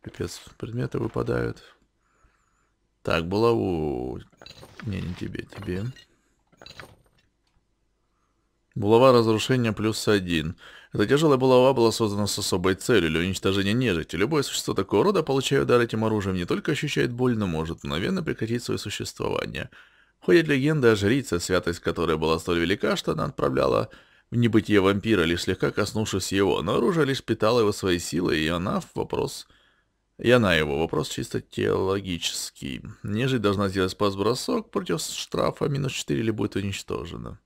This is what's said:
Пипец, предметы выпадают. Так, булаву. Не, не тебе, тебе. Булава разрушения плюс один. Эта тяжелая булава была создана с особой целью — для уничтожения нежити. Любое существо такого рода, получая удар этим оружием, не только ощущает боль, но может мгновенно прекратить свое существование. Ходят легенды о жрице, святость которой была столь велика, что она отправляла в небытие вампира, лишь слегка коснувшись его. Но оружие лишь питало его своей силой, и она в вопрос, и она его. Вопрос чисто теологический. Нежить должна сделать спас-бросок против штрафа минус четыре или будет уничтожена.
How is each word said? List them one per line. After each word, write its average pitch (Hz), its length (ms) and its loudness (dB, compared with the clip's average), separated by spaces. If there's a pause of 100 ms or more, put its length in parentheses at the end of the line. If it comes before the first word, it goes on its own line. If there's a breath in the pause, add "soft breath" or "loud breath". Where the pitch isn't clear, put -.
Пипец, - 380 -10 (160)
предметы 120 400 -6
выпадают. 120 640 -4 (1400)
Так, 85 240 0
булаву. 87 920 0 (640)
Не, 95 180 -6
не 90 120 -6
тебе, 101 300 -10
тебе. 98 420 -8 (3000)
Булава 117 380 6
разрушения 117 640 2
плюс 104 340 -2
один. 90 480 0 (380 loud breath)
Эта 104 120 2
тяжелая 143 320 4
булава 127 360 6
была 117 180 4
создана 104 340 0
с - 140 -4
особой 95 360 0
целью — 92 340 2
для 80 100 0
уничтожения 95 540 0
нежити. 107 420 -2
Любое 135 280 0
существо - 300 -6
такого 101 300 2
рода, 190 200 2
получая 139 400 0
удар 127 180 4
этим 117 220 -2
оружием, 104 320 0
не 90 100 -2
только 170 260 -2
ощущает 143 400 -2
боль, 123 260 0
но 107 100 0
может 80 360 -4
мгновенно 104 400 -2
прекратить 120 400 -4
свое 104 160 -4
существование. - 920 -6 (500 soft breath)
Ходят 170 280 4
легенды 143 420 4
о 110 60 6
жрице, 101 440 0
святость 87 400 -2
которой 80 380 0
была 80 220 2
столь 85 200 0
велика, 92 360 0
что 170 160 -4
она 156 140 -2
отправляла 135 640 0 (420 loud breath)
в - 40 -4
небытие 107 440 4
вампира, 98 440 4
лишь 85 200 0
слегка 143 280 -2
коснувшись 101 600 -4
его. 95 300 2
Но 95 140 -2
оружие 175 300 2
лишь 131 180 -4
питало 110 360 2
его 104 120 4
своей 92 280 0
силой, 85 400 -2
и 76 80 0
она 87 320 -2
в 165 160 -12
вопрос, - 520 -6 (680 soft breath)
и 113 140 2
она 113 220 6
его. 76 260 2
Вопрос 78 300 -2
чисто - 320 -6
теологический. 95 1400 -4 (220)
Нежить 120 380 -2
должна 101 260 2
сделать 95 240 0
спас-бросок 104 800 -2
против 175 300 -4
штрафа - 680 -4
минус 139 240 -2
четыре - 300 -4
или 110 100 0
будет 107 240 -4
уничтожена. 85 920 -8